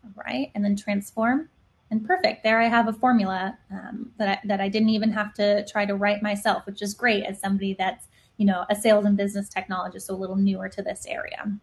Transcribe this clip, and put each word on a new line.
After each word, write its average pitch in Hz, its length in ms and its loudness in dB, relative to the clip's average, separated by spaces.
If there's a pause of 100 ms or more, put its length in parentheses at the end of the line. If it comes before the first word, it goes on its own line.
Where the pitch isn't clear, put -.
All 208 80 -20 (140)
right, 262 300 -6
and 208 100 0
then 202 100 2
transform. 220 720 -2 (420)
And 220 160 -2
perfect, 359 380 0
there 220 160 4
I 233 80 4
have 226 220 4
a 220 40 -2
formula, 196 640 0 (140)
um, - 460 -12
that 196 260 0
I, 214 40 -8
that 202 120 0
I 196 80 0
didn't 220 220 2
even 220 220 2
have 208 240 -4
to 208 300 2
try 208 200 -2
to 202 100 -2
write 208 260 2
myself, 208 440 0
which 196 160 -10
is 202 120 -4
great 214 300 0
as 196 160 -8
somebody 196 400 0
that's, 190 280 -4 (280)
you 208 100 2
know, 185 240 4
a 208 60 2
sales 208 300 4
and 202 100 6
business 202 340 -2
technologist, 185 520 -6
so 196 140 -8
a - 20 -10
little 190 180 -6
newer 190 320 2
to 196 140 -10
this 202 260 -8
area. - 420 -8 (140)